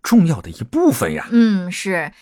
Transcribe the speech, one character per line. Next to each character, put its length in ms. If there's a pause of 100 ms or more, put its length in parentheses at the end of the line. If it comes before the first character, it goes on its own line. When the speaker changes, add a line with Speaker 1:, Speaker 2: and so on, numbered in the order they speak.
Speaker 1:
重 240
要 140
的 80
一 160
部 260
分 220
呀。 180
Speaker 2:
嗯， 400
是， 400 (120)